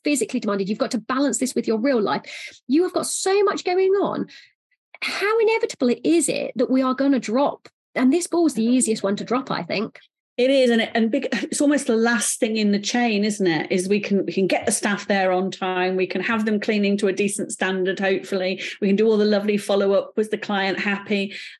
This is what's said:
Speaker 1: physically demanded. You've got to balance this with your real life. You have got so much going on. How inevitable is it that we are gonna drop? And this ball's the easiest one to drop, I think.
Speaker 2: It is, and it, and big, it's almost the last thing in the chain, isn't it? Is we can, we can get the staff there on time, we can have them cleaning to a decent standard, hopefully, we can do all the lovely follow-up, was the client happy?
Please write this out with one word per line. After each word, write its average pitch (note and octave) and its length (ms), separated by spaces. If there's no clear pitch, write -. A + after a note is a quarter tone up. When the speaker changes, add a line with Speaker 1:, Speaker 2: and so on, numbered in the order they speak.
Speaker 1:
physically C4 340
demanded. G3+ 300
You've G#3 80
got A3+ 140
to B3 80
balance C4 400
this B3+ 160
with - 120
your A3 120
real B3+ 240
life. - 680
You D4 140
have F4+ 100
got - 140
so G4 360
much - 220
going F#4+ 280
on. F#4+ 340
How G#4+ 360
inevitable A4 560
is D#4+ 240
it - 280
that A#3 140
we C4 120
are B3+ 120
gonna C4+ 260
drop? - 480
And C4 180
this F4 140
ball's E4 280
the A3 100
easiest A3+ 380
one G3 140
to G3 80
drop, C4 260
I D#3+ 120
think. G3+ 360
Speaker 2:
It B3 120
is, C4 220
and A#3 100
it, G#3+ 140
and A3+ 160
big, C#4 220
it's A3 280
almost C#4+ 260
the A3+ 100
last A3+ 440
thing A3 160
in G#3 160
the G3+ 60
chain, G#3+ 480
isn't G#3 200
it? D#3+ 240
Is F#3+ 200
we G#3 100
can, G3+ 240
we F3 80
can G3 140
get - 180
the A3 80
staff G#3 340
there F#3+ 260
on F#3 180
time, F#3 460
we F#3 100
can F#3 160
have A3 240
them G#3+ 120
cleaning G3+ 400
to G3+ 100
a F#3 40
decent G3+ 400
standard, F#3+ 480
hopefully, F#3+ 600
we G#3+ 60
can G3 100
do A3 100
all A3 120
the G#3 80
lovely G#3 320
follow-up, G3 580
was G#3+ 140
the G3 80
client G3 420
happy? G3+ 540